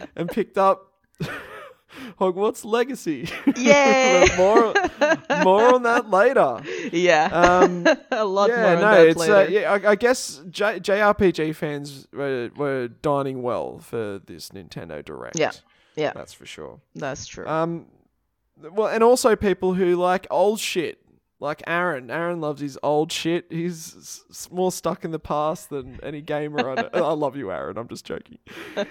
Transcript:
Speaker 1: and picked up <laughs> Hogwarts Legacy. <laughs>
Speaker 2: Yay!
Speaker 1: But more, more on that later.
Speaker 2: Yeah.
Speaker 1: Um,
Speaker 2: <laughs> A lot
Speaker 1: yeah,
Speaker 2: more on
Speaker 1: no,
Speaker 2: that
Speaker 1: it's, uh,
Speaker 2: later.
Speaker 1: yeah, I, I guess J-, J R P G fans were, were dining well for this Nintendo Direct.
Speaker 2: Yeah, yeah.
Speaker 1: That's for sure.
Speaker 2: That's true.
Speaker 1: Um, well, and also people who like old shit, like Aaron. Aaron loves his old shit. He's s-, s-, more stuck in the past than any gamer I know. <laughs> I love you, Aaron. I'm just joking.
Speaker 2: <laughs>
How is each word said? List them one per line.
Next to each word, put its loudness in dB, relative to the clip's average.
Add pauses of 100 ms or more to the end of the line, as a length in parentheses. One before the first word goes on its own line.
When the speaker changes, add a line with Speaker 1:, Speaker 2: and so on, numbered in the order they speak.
(180)
Speaker 1:
and -6
picked -4
up 2 (300)
<laughs> -6 (920)
Hogwarts -2
Legacy. -4 (140)
<laughs> 0
Speaker 2:
Yay! 6
Speaker 1:
But 0
more, 2
more 6
on 0
that 0
later. 4 (300)
Speaker 2:
Yeah. 4
Speaker 1:
Um, 4 (120)
Speaker 2:
<laughs> -14
A 0
lot 2
Speaker 1:
yeah, 0
Speaker 2:
more 4
on 0
Speaker 1:
no, 4
Speaker 2:
that 10
Speaker 1:
it's, 2
uh, 2
Speaker 2:
later. 6
Speaker 1:
yeah, 0
I, 2
I 4
guess -2
J-, -4
J 0
R 4
P 2
G -4
fans -10
were, -6
were -4
dining -4
well -6
for -8
this -16
Nintendo -14
Direct. -10
Speaker 2:
Yeah, 0 (440)
yeah. -4
Speaker 1:
That's -18
for -20
sure. -18 (160)
Speaker 2:
That's -12
true. -16
Speaker 1:
Um, -6 (680)
well, -4
and 2
also 6
people -2
who 2
like 0
old 2
shit, -6 (400)
like -8
Aaron. -4
Aaron -6
loves -6
his -10
old 0
shit. -4
He's -8
s-, -20
s-, -18
more -2
stuck -6
in -8
the -6
past -4
than -12
any -10
gamer -6
I -8
know. -10
<laughs> -
I 0
love -4
you, -8
Aaron. -8
I'm -10
just -16
joking. -12
Speaker 2:
<laughs> -20 (420)